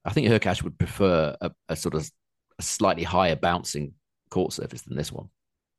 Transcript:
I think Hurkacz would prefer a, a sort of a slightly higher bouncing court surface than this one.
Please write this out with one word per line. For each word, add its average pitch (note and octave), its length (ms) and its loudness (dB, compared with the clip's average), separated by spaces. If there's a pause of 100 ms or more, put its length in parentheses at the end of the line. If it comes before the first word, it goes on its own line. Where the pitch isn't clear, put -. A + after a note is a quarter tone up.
I G2 80 -2
think C3+ 140 2
Hurkacz G#2+ 360 2
would - 140 -8
prefer E2+ 640 2
a, E2+ 100 -4 (160)
a E2 80 -4
sort D#2+ 200 -4
of D#2 140 -4 (500)
a - 20 -8
slightly F2 420 0
higher F2 320 2
bouncing E2+ 580 -2 (360)
court F2 240 0
surface - 300 -10
than - 120 -10
this D2 160 -4
one. - 180 -12 (500)